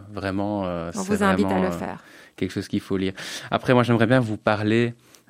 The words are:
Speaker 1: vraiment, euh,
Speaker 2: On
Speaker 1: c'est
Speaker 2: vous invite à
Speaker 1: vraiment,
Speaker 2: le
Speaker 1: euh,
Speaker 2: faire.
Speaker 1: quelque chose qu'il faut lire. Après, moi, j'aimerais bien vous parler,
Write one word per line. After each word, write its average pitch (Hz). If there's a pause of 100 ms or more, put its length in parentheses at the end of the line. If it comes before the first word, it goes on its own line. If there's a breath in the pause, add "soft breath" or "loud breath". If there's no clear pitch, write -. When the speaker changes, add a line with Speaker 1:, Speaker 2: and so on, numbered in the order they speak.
(120)
Speaker 1:
vraiment, 98
euh, 85
Speaker 2:
On 190
Speaker 1:
c'est 196
Speaker 2:
vous 202
invite 196
à -
Speaker 1:
vraiment, 185
Speaker 2:
le 180
Speaker 1:
euh, 170
Speaker 2:
faire. - (320 loud breath)
Speaker 1:
quelque 95
chose 101
qu'il 101
faut -
lire. 95 (360 loud breath)
Après, -
moi, 123
j'aimerais 113
bien 131
vous 110
parler, 110 (360 soft breath)